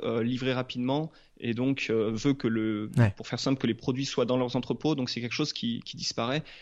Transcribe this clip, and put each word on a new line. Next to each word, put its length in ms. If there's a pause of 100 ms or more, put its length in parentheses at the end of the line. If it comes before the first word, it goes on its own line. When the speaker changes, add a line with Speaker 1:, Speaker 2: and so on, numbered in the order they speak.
Speaker 1:
euh, 180
livrer 300
rapidement 580 (280)
et 140
donc, 360
euh, 240
veut 200
que 140
le, 500
Speaker 2:
Ouais. 200
Speaker 1:
pour 100
faire 120
simple, 200
que 80
les 60
produits 320
soient 200
dans 120
leurs 180
entrepôts. 400
Donc 140
c'est 120
quelque 120
chose 200
qui, 280
qui 160
disparaît. 460 (180)